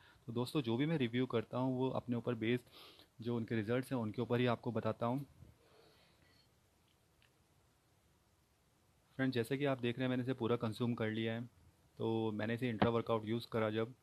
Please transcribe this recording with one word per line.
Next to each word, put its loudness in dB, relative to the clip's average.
तो -6
दोस्तों -2
जो 0
भी 2
मैं 2
रिव्यू 2
करता -2
हूँ 0
वो 0
अपने -2
ऊपर -2
बेस्ड -4
जो -2
उनके -2
रिजल्ट्स 0
हैं 0
उनके -2
ऊपर 2
ही 4
आपको 0
बताता -2
हूँ। -2
फ्रेंड 2
जैसे 0
कि 0
आप 0
देख 0
रहे -2
हैं 2
मैंने 0
इसे 0
पूरा 2
कंज्यूम 0
कर 0
लिया -2
है। -4
तो 0
मैंने 0
इसे 0
इंट्रा 4
वर्कआउट 2
यूज़ -2
करा 2
जब, -2